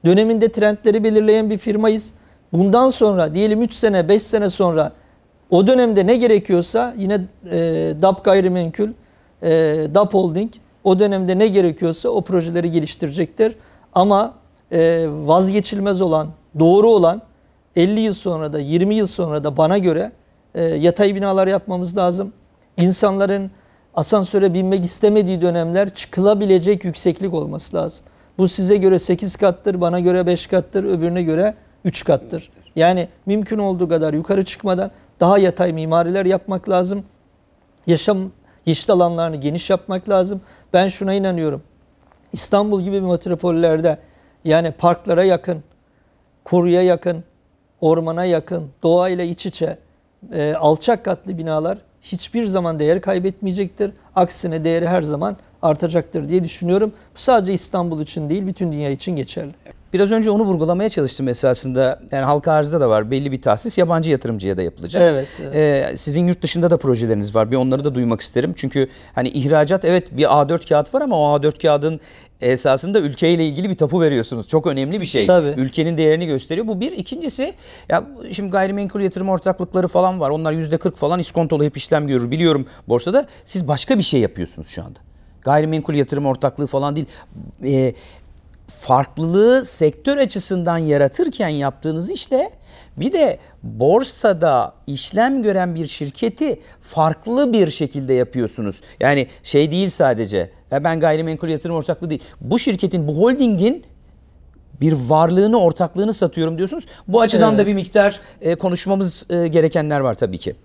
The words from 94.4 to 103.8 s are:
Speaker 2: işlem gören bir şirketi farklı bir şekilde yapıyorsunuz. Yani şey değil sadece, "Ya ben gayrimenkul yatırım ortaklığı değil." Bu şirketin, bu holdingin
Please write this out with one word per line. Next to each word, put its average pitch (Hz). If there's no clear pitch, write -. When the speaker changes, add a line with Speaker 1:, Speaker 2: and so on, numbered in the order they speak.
Speaker 2:
işlem 226
gören 185
bir 165
şirketi -
farklı 226
bir 202
şekilde 139
yapıyorsunuz. 120
Yani 135
şey 147
değil 180
sadece, 107
"Ya 143
ben 165
gayrimenkul 160
yatırım 165
ortaklığı 160
değil." 151
Bu 160
şirketin, 180
bu 151
holdingin 233